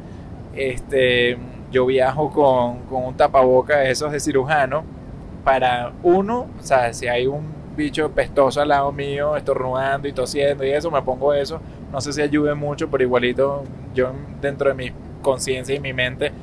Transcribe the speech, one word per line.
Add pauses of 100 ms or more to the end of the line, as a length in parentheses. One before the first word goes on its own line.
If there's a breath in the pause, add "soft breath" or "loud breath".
(560 loud breath)
este, (340)
yo
viajo
con,
con
un
tapaboca
de
esos
de
cirujano (600)
para
uno, (120)
o
sea,
si
hay
un (180)
bicho
pestoso
al
lado
mío,
estornudando
y
tosiendo
y
eso,
me
pongo
eso. (300 loud breath)
No
sé
si
ayude
mucho,
pero
igualito (300)
yo (300)
dentro
de
mi (300)
conciencia
y
mi
mente (120)